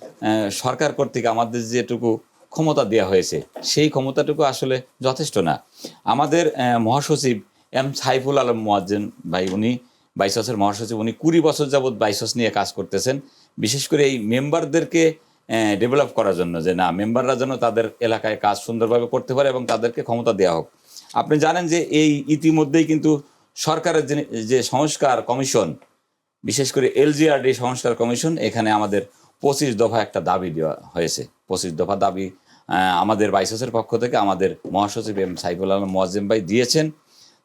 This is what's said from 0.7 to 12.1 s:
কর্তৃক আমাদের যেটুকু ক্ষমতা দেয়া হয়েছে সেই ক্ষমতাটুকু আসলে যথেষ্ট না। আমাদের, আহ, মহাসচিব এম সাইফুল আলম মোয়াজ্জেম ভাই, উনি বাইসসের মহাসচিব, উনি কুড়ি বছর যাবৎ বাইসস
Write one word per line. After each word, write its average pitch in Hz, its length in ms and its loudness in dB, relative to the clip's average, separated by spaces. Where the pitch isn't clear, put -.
কর্তৃক 127 320 -2
আমাদের 113 440 -2
যেটুকু 117 500 -2
ক্ষমতা 156 340 0
দেয়া 104 240 2
হয়েছে 87 340 2
সেই 151 260 2
ক্ষমতাটুকু 143 540 0
আসলে 131 380 0
যথেষ্ট 131 360 -2
না। 82 260 0
আমাদের, 147 520 2
আহ, 123 240 2
মহাসচিব 127 600 0
এম 135 220 -2
সাইফুল 131 440 0
আলম 123 220 2
মোয়াজ্জেম 101 520 0
ভাই, 92 180 0
উনি 110 280 0
বাইসসের 104 400 0
মহাসচিব, 104 420 -2
উনি 110 120 -2
কুড়ি 160 300 2
বছর 151 240 2
যাবৎ 131 280 0
বাইসস 107 420 -2